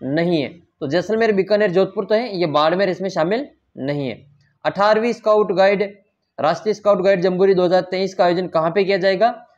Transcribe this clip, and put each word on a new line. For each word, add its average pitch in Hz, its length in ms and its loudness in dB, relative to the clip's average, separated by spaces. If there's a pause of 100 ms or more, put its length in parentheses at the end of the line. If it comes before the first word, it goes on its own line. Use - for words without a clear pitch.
नहीं 160 380 0
है? 120 80 -6
तो - 380 -14
जैसलमेर, 196 440 0
बीकानेर, 202 400 0
जोधपुर 190 340 0
तो 208 100 0
है, 214 220 -4
ये 175 80 0
बाड़मेर 165 440 2
इसमें 185 200 -6
शामिल 185 380 -2 (300)
नहीं 139 320 -6
है। - 160 -12 (400)
अठारहवीं 214 480 0
स्काउट 214 380 0
गाइड, 196 520 0 (360)
राष्ट्रीय 165 340 -2
स्काउट 202 280 0
गाइड 196 200 2
जम्बूरी 185 320 2
दो 180 120 2
हज़ार 185 160 2
तेईस 185 320 -4
का 190 120 2
आयोजन 180 220 0
कहाँ 165 240 0
पे 202 120 2
किया 190 140 0
जाएगा? 190 340 0 (260)